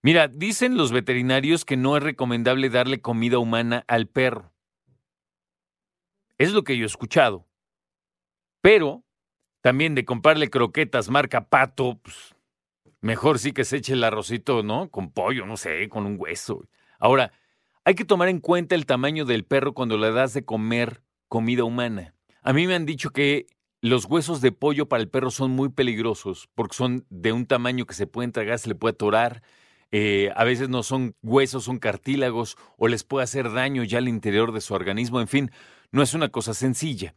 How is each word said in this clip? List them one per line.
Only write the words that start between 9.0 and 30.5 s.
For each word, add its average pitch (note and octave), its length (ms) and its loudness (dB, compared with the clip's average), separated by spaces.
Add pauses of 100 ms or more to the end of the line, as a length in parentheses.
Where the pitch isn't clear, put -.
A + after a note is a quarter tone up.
también C#3 360 2
de B2 80 0
comprarle D3+ 460 2
croquetas A#2 600 0
marca C3 380 0
Pato, B2+ 520 0
pues, - 360 -20 (640)
mejor A2+ 400 2
sí C#3+ 100 -2
que C3 140 -2
se C#3 140 -4
eche C3 160 -4
el A#2+ 100 2
arrocito, A2 580 0
¿no? A#2+ 260 -4
Con F#2+ 220 -10
pollo, G2+ 360 -2
no G#2+ 100 -10
sé, F2+ 320 -6
con G2+ 180 -6
un G#2 100 -4
hueso. F2 480 -8 (360)
Ahora, B2 320 4 (520)
hay G3 120 4
que A3+ 80 -6
tomar F3+ 240 4
en F3+ 100 0
cuenta F3 380 0
el D3+ 100 -2
tamaño C#3+ 380 0
del A#2 200 0
perro C3+ 300 0
cuando A2+ 240 -2
le A2 140 2
das B2+ 200 0
de C3+ 120 -6
comer A#2 580 -4 (240)
comida A#2 380 0
humana. A#2 500 -6 (300)
A C3 80 0
mí E3 160 2
me F#3 80 0
han E3 100 -2
dicho C#3+ 240 -6
que C#3+ 360 0 (340)
los A#2 240 2
huesos D#3+ 360 0
de B2 120 4
pollo D3 360 0
para A#2 140 0
el G2+ 60 -6
perro B2+ 240 -2
son C3+ 180 -2
muy C3 200 0
peligrosos A2+ 840 -4
porque G#2+ 220 -6
son B2 340 -2
de F#2+ 220 -2
un A#2+ 140 -2
tamaño B2 380 -2
que - 100 -16
se G2+ 120 -4
pueden A#2+ 240 -6
tragar, A2+ 300 -4
se - 80 -8
le G#2+ 80 -4
puede A2+ 160 0
atorar. A2 500 0 (480)
Eh, G2+ 460 2
a A2+ 80 4
veces B2+ 240 0